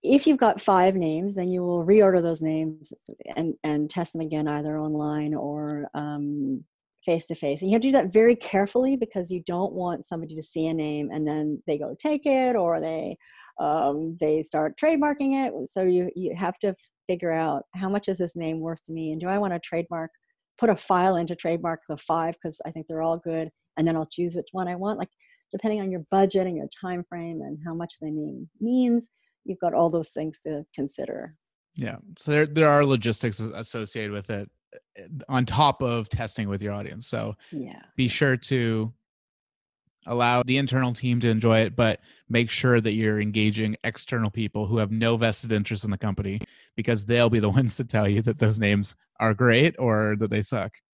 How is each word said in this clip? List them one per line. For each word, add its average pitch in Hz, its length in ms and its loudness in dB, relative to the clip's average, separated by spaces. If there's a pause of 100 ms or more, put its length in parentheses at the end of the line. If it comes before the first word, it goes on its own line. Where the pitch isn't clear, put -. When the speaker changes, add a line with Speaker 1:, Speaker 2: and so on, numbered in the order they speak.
Speaker 1:
If 247 240 4
you've 294 140 6
got 208 220 4
five 190 340 6
names, 180 400 0
then 185 140 -2
you 180 140 -2
will 175 220 0
reorder 190 360 8
those 165 200 -2
names 156 520 -4 (420)
and, 165 180 -2 (100)
and 151 260 -2
test - 240 -6
them 165 80 -6
again, 156 260 -4
either 151 320 -4
online 151 560 -2
or, 147 580 -6
um, 147 680 -6 (400)
face-to-face. 160 580 -2
And 185 80 -2
you 214 60 4
have 226 80 4
to 269 60 0
do - 20 4
that 196 200 4
very 226 240 6
carefully 240 600 0
because 214 340 -4
you 180 160 -6
don't 180 280 -2
want 175 340 -6
somebody 165 280 -8
to 156 60 -10
see 160 240 -4
a 160 80 0
name 151 380 -2
and 151 160 -2
then 151 400 -2
they 151 100 0
go 143 220 -6
take 302 260 -2
it 262 300 2
or 170 260 2
they, 160 340 -6 (440)
um, 156 600 -2
they 156 220 2
start 156 340 -2
trademarking 285 720 0
it. - 220 -8
So 190 140 -2
you, 180 320 2
you 180 200 -4
have 180 240 -4
to 196 160 -2 (320)
figure 175 240 -2
out 160 340 -2 (100)
how 190 140 -4
much 202 180 -2
is 190 100 -2
this 175 180 -4
name 160 240 -4
worth 165 260 -8
to 165 60 -14
me? 160 200 -6
And 160 100 -6
do 180 60 -6
I 196 100 0
wanna 190 220 -2
trademark, 165 500 -6 (480)
put 233 140 4
a 180 40 4
file 185 420 2
into 170 180 -2
trademark 165 520 -4
the 151 100 -6
five 165 440 -2
'cause 156 240 -8
I 165 60 -8
think 156 160 -12
they're 160 160 -4
all 165 160 0
good, 160 300 -4 (280)
and 160 100 2
then 165 80 2
I'll 160 120 -2
choose 175 280 -4
which 175 160 -6
one 185 160 -4
I 180 80 -4
want? 196 220 -4
Like, 180 120 -8 (420)
depending 214 300 -2
on 190 100 -4
your 175 180 -6
budget 196 380 4
and 170 100 -4
your 143 120 -8 (120)
time 180 260 -6
frame 170 360 -10
and 147 200 -10
how 165 120 -8
much 170 260 -8
the 156 80 -8
name 151 400 -8 (100)
means, 240 500 2 (340)
you've 185 160 -8
got 175 160 0
all 165 160 4
those 165 180 -2
things 156 320 -8
to 151 320 -8
consider. - 560 -8 (460)
Speaker 2:
Yeah. 120 220 -6 (200)
So - 140 -6
there, 151 160 4
there 151 200 4
are 147 160 6
logistics 117 560 0
a-, 110 120 -6
associated 110 600 -8
with 101 200 -8
it, 101 180 -6 (460)
eh, 87 120 -18 (220)
on 127 160 2
top 135 380 2
of 117 260 -2
testing 110 400 -4
with 98 140 -4
your 101 100 -4
audience. 101 320 -10
So 107 300 -6 (160)
Speaker 1:
Yeah. 135 300 -12 (140)
Speaker 2:
be 131 120 0
sure 131 300 2
to 113 540 -2 (1160)
allow 120 360 2
the 127 140 2
internal 131 360 0
team 120 260 0
to 117 100 2
enjoy 110 300 4
it, 110 160 2
but 110 240 2 (300)
make 117 200 2
sure 120 300 4
that 107 140 0
you're 107 260 2
engaging 107 640 2
external 110 460 -4
people 107 380 -4
who 113 100 0
have 104 140 0
no 113 260 2
vested 113 340 0
interest 104 320 -2
in 104 80 -4
the 98 60 -2
company 98 420 -4 (360)
because 110 300 0
they'll 120 240 4
be 113 100 4
the 104 100 4
<laughs> 117 120 4
ones 120 140 -2
to 131 80 -6
tell 107 240 0
you 101 140 2
that 110 180 0
those 110 200 4
names 101 360 2 (240)
are 110 140 2
great 123 460 4
or 107 400 2
that 107 100 0
they 107 120 0
suck. 107 320 -4 (200)